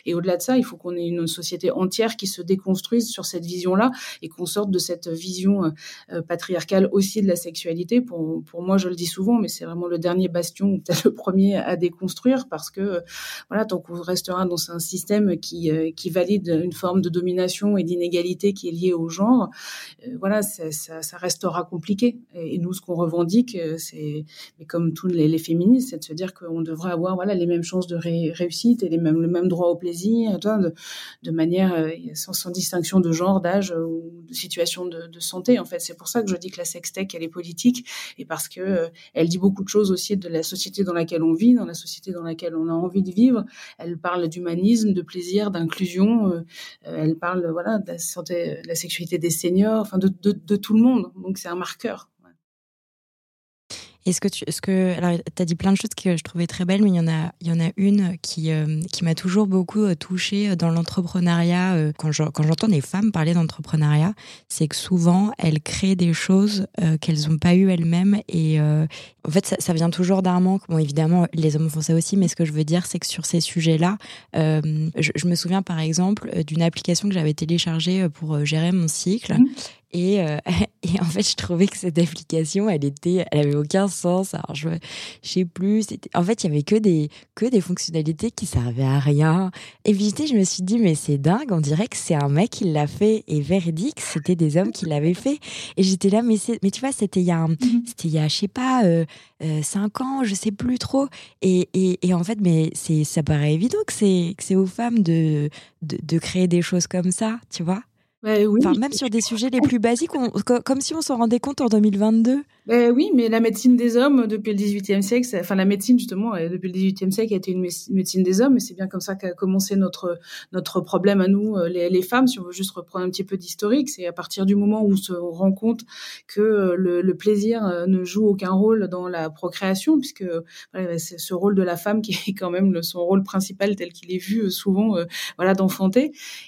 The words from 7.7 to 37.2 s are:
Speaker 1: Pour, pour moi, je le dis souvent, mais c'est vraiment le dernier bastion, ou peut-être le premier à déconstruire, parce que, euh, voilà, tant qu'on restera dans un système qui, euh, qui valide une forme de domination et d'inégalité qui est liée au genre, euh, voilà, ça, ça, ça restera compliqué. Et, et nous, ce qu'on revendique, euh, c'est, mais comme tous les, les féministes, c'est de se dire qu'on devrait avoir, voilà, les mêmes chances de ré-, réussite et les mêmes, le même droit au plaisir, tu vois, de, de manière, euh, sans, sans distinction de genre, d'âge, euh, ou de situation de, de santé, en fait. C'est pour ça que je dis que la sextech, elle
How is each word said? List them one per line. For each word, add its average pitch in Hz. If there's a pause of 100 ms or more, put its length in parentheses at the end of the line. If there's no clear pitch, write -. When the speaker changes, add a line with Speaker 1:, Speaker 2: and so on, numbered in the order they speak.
Speaker 1:
Pour, 165
pour 170
moi, 190
je 180
le 180
dis 175
souvent, 196
mais 190
c'est -
vraiment 170
le 175
dernier 180
bastion, 175
ou 190
peut-être -
le 208
premier 196
à 180
déconstruire, 185
parce 151
que, 196
euh, 190 (480)
voilà, 214
tant 185
qu'on 175
restera 180
dans 175
un 170
système 185
qui, 170
euh, 160
qui -
valide 175
une 180
forme 185
de 175
domination 180
et 175
d'inégalité 175
qui 196
est 165
liée 175
au 165
genre, 214 (560)
euh, -
voilà, 202
ça, 170
ça, 160
ça 170
restera 175
compliqué. 208 (160)
Et, 165
et 180
nous, 175
ce 185
qu'on 180
revendique, 175
euh, 165
c'est, 156 (340)
mais 156
comme 165
tous 185
les, 160
les 160
féministes, 180
c'est 170
de 156
se 156
dire 185
qu'on 165
devrait 160
avoir, 180
voilà, 190
les 175
mêmes 170
chances 180
de 170
ré-, 170
réussite 175
et 175
les 165
mêmes, 165
le 165
même 175
droit 175
au 175
plaisir, 185
tu 175
vois, 214
de, 170 (520)
de 170
manière, 175
euh, 160 (240)
sans, 185
sans 185
distinction 180
de 170
genre, 180
d'âge, 185
euh, 165
ou 165
de 254
situation 180
de, 170
de 170
santé, 185
en 175
fait. 175
C'est -
pour -
ça 233
que 202
je 190
dis 185
que -
la 175
sextech, 190
elle 165